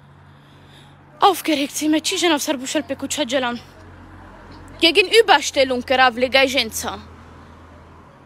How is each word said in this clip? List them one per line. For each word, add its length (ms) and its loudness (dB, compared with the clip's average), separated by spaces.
Aufgeregt, 560 0
sie 140 -2
mit 160 2
Chichen 260 0
auf 100 0
Sarbuschelpe 540 -6
kucha 280 -6
gelan. 360 -4
Gegenüberstellung 1040 2
keraf 320 2
le 140 -2
gajenza. 680 -2